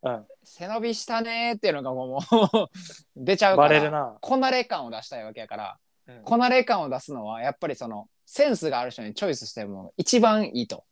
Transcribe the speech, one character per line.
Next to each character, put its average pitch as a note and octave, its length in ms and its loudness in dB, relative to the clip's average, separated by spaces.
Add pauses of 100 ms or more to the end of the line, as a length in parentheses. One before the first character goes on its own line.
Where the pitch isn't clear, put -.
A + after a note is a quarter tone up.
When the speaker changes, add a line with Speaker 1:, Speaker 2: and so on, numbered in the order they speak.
Speaker 1:
う C3 40 0
ん。 A2 180 -8 (160)
Speaker 2:
「背 - 240 -14
伸 A3 140 -4
び A#3 140 -2
し - 100 -10
た A3+ 160 -2
ね」 A#3 340 -2
っ - 20 -12
て G#3+ 100 -2
い F3 40 2
う D3+ 40 0
の C#3 80 -6
が C3 100 -6
も C3 240 -6
う、 C#3 40 -4 (540)
<laughs> - 400 -20
出 D#3+ 220 0
ち G#3+ 60 4
ゃ G3 100 6
う - 20 6
か C#3+ 80 8
ら。 D3 60 8
Speaker 1:
バ D3+ 60 8
レ D3+ 40 8
る D3+ 120 0
な。 C#3 280 -4
Speaker 2:
こ - 160 0
な C4 160 2
れ B3+ 140 0
感 D#3+ 200 -6
を A#2 40 -12
出 A2+ 140 -10
し - 60 -18
た C3+ 100 -12
い A2 40 -12
わ G#2+ 80 -14
け A2+ 100 -14
や G#2+ 60 -12
か G#2+ 80 -10
ら。 G#2 220 -10 (300)
Speaker 1:
う B2+ 60 -20
ん。 A#2 100 -20
Speaker 2:
こ A#3 140 2
な B3 120 4
れ B3+ 140 4
感 A3 180 0
を D3 80 -4
出 C3 100 -4
す - 140 -12
の A#2 120 -10
は、 A2+ 160 -8
や C3+ 100 -2
っ C3+ 80 -12
ぱ - 80 -6
り B2+ 80 -4
そ A#2+ 120 -10
の、 G#2 220 -12 (160)
セ D4 240 2
ン A3 80 0
ス D#3+ 120 -2
が C3 100 0
あ B2 60 -4
る B2 60 -8
人 A#2 120 -14
に G#2+ 100 -10
チ G3+ 120 -4
ョ F#3 40 0
イ D3 60 0
ス A#2 100 -12
し - 80 -14
て G#2+ 120 -8
も G2 300 -14
一 - 240 2
番 G#3+ 280 4
い A#2+ 160 -4
い - 40 -8
と。 - 240 -12